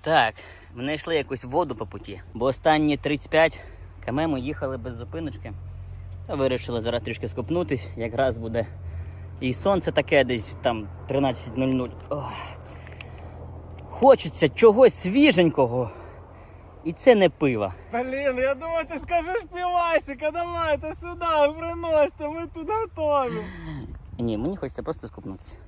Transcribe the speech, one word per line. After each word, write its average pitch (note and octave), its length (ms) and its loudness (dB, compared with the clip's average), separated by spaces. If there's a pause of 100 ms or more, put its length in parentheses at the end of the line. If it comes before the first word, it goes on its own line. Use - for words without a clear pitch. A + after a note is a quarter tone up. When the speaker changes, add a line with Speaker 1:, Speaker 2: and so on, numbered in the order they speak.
Speaker 1:
Так, C#3 300 4 (400)
ми A#2+ 100 -10
знайшли D3+ 320 -4
якусь C3+ 300 -2
воду C#3 300 -2
по A2 100 -8
путі, F#2 360 -14 (120)
бо A#2 120 -2
останні D3+ 520 4
тридцять D3 320 -4
п'ять D#3+ 300 4 (460)
км B2+ 160 -2
ми D#3 180 0
їхали C3+ 380 -6
без B2 180 -10
зупиночки. B2 580 -10 (760)
Та C3+ 80 -4
вирішили B2+ 460 0
зараз A#2 200 0
трішки A#2+ 260 -6
скупнутись, C#3+ 600 -2 (100)
якраз A#2 400 0
буде A#2 300 -2 (720)
і B2+ 140 0
сонце F#3+ 380 0
таке C#3+ 320 4
десь A#2+ 380 -2
там A2 260 0 (200)
тринадцять C3 500 0
нуль C3 100 2
нуль. C3 200 0 (220)
Ох. C#3 220 -6 (1600)
Хочеться A3 600 6
чогось A3+ 440 8
свіженького, E3 960 4 (920)
і E3 100 -4
це B3 220 8
не F#3+ 140 8
пиво. G#2+ 440 0 (180)
Speaker 2:
Блін, B3+ 460 -2
я C4 180 2
думаю, E4 340 -4
ти D#4 100 -6
скажеш F4 420 -2 (120)
півасика, E4+ 800 0
давайте E4 680 -2
сюди, E4 560 2
приносьте, E4 720 0
ми E4 240 -8
тут D#4+ 160 -10
готові. D4 720 0 (800)
Speaker 1:
Ні, A2+ 180 -2
мені E3 200 -4
хочеться - 260 -10
просто D#3+ 240 -8
скупнутися. - 480 -14 (120)